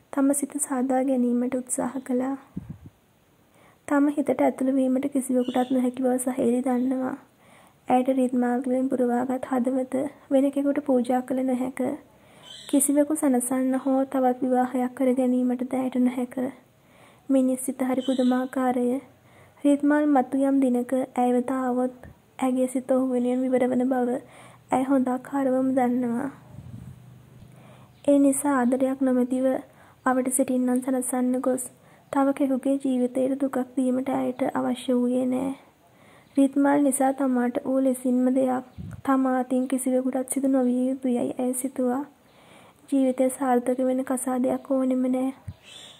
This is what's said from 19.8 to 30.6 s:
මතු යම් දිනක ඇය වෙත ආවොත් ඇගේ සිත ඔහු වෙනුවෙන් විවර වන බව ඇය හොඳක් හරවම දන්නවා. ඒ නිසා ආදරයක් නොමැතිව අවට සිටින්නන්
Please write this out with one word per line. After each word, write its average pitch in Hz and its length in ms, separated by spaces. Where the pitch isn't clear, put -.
මතු 269 360
යම් 277 180
දිනක 247 320
ඇය 247 380
වෙත 247 220
ආවොත් 254 600
ඇගේ 254 280
සිත 254 240
ඔහු 262 180
වෙනුවෙන් 247 320
විවර 254 280
වන 247 180
බව 247 340
ඇය 262 160
හොඳක් 254 500
හරවම 262 400
දන්නවා. 247 560
ඒ 285 140
නිසා 277 360
ආදරයක් 262 460
නොමැතිව 254 520
අවට 254 240
සිටින්නන් 254 420